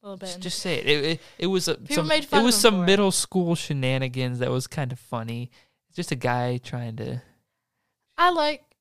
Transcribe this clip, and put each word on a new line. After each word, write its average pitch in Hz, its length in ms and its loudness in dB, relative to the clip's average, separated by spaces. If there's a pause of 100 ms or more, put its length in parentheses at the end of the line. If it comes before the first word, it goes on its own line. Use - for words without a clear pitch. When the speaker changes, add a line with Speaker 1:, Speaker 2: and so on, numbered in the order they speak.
Speaker 1:
A 214 40 -18
little 196 100 -12
bit. 190 120 -12
Speaker 2:
Just, 180 120 -10
just 185 200 -6
say 175 180 -2
it. - 80 -4
It, 143 180 4
it, 160 160 -2 (200)
it 170 80 -2
was 185 200 0
a, 160 60 0
Speaker 1:
People - 220 -6
Speaker 2:
some, 156 120 0
Speaker 1:
made 311 160 2
Speaker 2:
it - 60 -16
Speaker 1:
fun 285 100 4
of 233 60 4
Speaker 2:
was 240 80 6
Speaker 1:
him 208 80 2
Speaker 2:
some 220 140 8
Speaker 1:
for 185 80 0
it. - 20 4
Speaker 2:
middle 196 260 6
school 170 420 0
shenanigans 131 840 -2
that 127 120 0
was 127 160 0
kind 131 260 -6
of 131 60 -10
funny. 117 520 -8 (380)
It's - 80 -16
just 170 140 -6
a 147 60 -2
guy 123 400 0
trying 120 400 -8
to 123 240 -6 (960)
Speaker 1:
I 349 140 6
like 302 340 0 (160)